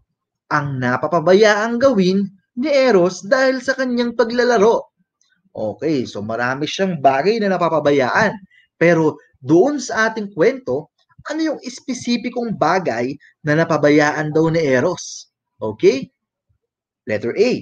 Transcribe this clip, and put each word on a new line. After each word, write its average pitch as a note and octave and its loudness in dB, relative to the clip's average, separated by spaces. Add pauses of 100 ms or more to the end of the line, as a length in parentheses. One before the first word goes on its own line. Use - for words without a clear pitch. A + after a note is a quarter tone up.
(520)
ang C#3+ -2
napapabayaang F#3+ 2
gawin G3+ 2 (320)
ni C#4 -4
Eros G3 2
dahil C4 2
sa C4 -4
kanyang A#3+ -2
paglalaro? A#3 2 (600)
Okay, A2+ -4
so G#2 -10
marami A#2+ -4
siyang F#3 -4
bagay C#3 2
na G3 0
napapabayaan. D#3 0 (440)
Pero E3 2 (260)
doon F#3+ 4
sa A3 -2
ating G#3 -8
kwento, E3 -2 (400)
ano D#4 -6
yung D4+ -2
espesipikong A#3+ -6
bagay D3 -2 (300)
na D3+ 2
napabayaan D3 2
daw D#3+ 2
ni D#3+ -2
Eros? D3 -2 (300)
Okay? F3 0 (880)
Letter A#2 -4
A, G#3+ 2 (120)